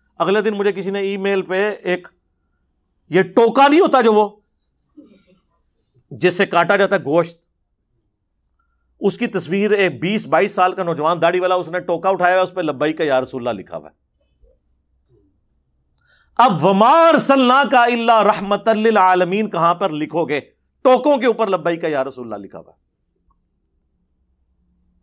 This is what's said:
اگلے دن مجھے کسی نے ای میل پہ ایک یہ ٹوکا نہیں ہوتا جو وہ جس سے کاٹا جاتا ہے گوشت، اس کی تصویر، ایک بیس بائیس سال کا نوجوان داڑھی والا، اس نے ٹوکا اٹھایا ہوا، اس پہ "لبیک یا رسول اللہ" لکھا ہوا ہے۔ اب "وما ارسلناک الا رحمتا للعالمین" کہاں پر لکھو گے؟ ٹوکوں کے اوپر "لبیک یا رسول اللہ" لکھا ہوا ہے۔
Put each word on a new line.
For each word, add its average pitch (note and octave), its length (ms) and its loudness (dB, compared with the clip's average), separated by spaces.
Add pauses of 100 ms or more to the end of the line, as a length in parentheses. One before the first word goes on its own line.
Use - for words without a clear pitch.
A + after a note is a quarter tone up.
(180)
اگلے G3 240 0
دن G#3+ 120 -2
مجھے G3+ 180 -2
کسی F#3 180 -8
نے G3+ 100 -6
ای G3 180 -6
میل G3 240 -2
پہ F#3+ 420 -4
ایک F3+ 240 -6 (1000)
یہ E3+ 120 2
ٹوکا A#3+ 460 4
نہیں D4 120 4
ہوتا C4 220 4
جو A3 120 2
وہ G#3 260 0 (1700)
جس D#3+ 280 -2
سے G3 80 2
کاٹا F3 320 0
جاتا G3 180 0
ہے F3 60 -2
گوشت، E3 480 -4 (1500)
اس G3 180 -2
کی A#3+ 100 -4
تصویر، G3 440 -2
ایک F3+ 300 0
بیس F3+ 260 -4
بائیس E3+ 240 0
سال F#3 220 0
کا F#3 100 -8
نوجوان D#3+ 380 -2
داڑھی F3 180 0
والا، F#3 160 0
اس E3+ 140 -4
نے F3+ 100 -6
ٹوکا F3 300 -4
اٹھایا F3+ 240 2
ہوا، F#3 80 2
اس F3+ 120 -4
پہ F#3 80 -6
"لبیک D3+ 380 -4
یا C3+ 220 0
رسول B2 260 -8
اللہ" G#2 140 -6
لکھا E2 160 -16
ہوا D2+ 120 -16
ہے۔ - 60 -20 (2500)
اب G3 300 2
"وما A#3+ 420 4
ارسلناک C4+ 680 2
الا A#3 480 2
رحمتا G3+ 500 0
للعالمین" G3+ 760 0
کہاں E3+ 260 0
پر F#3 140 -4
لکھو D3+ 360 -4
گے؟ C#3 140 -4 (440)
ٹوکوں C4 340 2
کے A#3 80 -4
اوپر A3+ 220 0
"لبیک F3 360 -4
یا D3 200 -4
رسول B2 300 -12
اللہ" G2+ 120 -14
لکھا F2 140 -18
ہوا - 120 -20
ہے۔ - 180 -20 (2250)